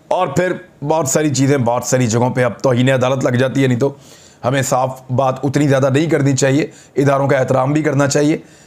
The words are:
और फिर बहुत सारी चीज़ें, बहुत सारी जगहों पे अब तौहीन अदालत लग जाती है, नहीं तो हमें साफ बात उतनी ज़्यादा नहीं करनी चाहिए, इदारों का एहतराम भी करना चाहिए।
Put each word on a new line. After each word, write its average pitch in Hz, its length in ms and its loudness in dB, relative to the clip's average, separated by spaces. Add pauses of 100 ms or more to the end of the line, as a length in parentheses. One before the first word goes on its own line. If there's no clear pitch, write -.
और 165 260 -2
फिर 175 240 -2 (220)
बहुत 156 280 -2
सारी 156 200 0
चीज़ें, 135 340 0
बहुत 120 220 -2
सारी 127 200 0
जगहों 120 240 0
पे 127 120 -2
अब 117 220 -2
तौहीन 127 260 2
अदालत 131 340 0
लग 131 120 0
जाती 127 260 0
है, 135 60 2
नहीं 120 100 0
तो 139 180 -2 (480)
हमें 131 200 0
साफ 131 480 -4
बात 131 320 -2
उतनी 143 220 0
ज़्यादा 135 240 2
नहीं 147 180 0
करनी 143 260 2
चाहिए, 135 360 0 (260)
इदारों 139 320 2
का 139 100 2
एहतराम 131 360 0
भी 156 80 0
करना 143 260 0
चाहिए। 147 340 0 (240)